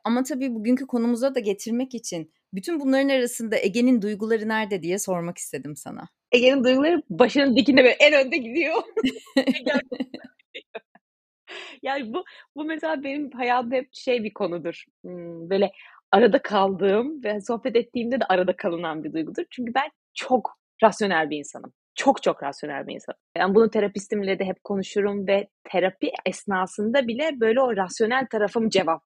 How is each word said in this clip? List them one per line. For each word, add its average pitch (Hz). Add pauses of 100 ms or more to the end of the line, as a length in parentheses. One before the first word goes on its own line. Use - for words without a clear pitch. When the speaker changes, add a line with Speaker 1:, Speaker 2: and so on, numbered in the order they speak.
Speaker 1:
Ama 240
tabii 262
bugünkü 254
konumuza 240
da 254
getirmek 226
için 170 (220)
bütün 285
bunların 269
arasında 240
Ege'nin 240
duyguları 214
nerede 214
diye 180
sormak 175
istedim 147
sana. - (220)
Speaker 2:
Ege'nin 254
duyguları 277
başının 247
dikine 269
böyle 240
en 294 (120)
önde 262
gidiyor. 294
<laughs> - (2750)
Speaker 1:
<laughs> 311
Speaker 2:
Yani 262
bu, 359 (320)
bu 302
mesela 311
benim 285
hayatımda 247
hep 254
şey 247
bir 208
konudur. 170 (200)
Hmm, 170
böyle 196 (400)
arada 208
kaldığım 196
ve 208
sohbet 233
ettiğimde 240
de 220
arada 185
kalınan 165
bir 151
duygudur. 160
Çünkü 240
ben 285 (240)
çok - (260)
rasyonel 190
bir 151
insanım. - (220)
Çok -
çok -
rasyonel 143
bir 139
insanım. - (180)
Yani 185
bunu 226
terapistimle 202
de 190
hep 190
konuşurum 202
ve 202 (160)
terapi 190 (140)
esnasında 208
bile 269
böyle 226
o 240
rasyonel 220
tarafım 220
cevap 165